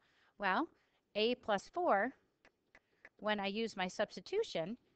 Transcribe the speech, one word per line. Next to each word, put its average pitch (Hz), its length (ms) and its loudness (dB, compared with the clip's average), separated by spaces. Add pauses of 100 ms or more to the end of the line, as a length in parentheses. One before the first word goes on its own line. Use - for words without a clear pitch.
(400)
Well, 202 300 2 (460)
A 226 200 2
plus 208 380 -2
four, 254 380 2 (1040)
when 208 240 0
I 196 60 0
use 208 280 -2
my 180 140 0
substitution, 202 880 -2 (180)